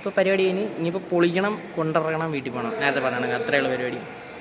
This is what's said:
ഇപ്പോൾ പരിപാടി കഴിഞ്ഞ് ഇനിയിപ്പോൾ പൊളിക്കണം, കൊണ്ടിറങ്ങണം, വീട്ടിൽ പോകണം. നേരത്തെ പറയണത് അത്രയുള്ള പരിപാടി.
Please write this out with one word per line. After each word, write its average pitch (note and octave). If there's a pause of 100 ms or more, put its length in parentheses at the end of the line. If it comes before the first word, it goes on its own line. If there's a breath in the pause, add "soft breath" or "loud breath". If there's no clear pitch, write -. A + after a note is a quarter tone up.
ഇപ്പോൾ G3
പരിപാടി F#3+
കഴിഞ്ഞ് F#3+ (140)
ഇനിയിപ്പോൾ E3+
പൊളിക്കണം, F3 (220)
കൊണ്ടിറങ്ങണം, D#3+
വീട്ടിൽ B2+
പോകണം. A#2
നേരത്തെ C#3
പറയണത് B2
അത്രയുള്ള C3+
പരിപാടി. B2 (400)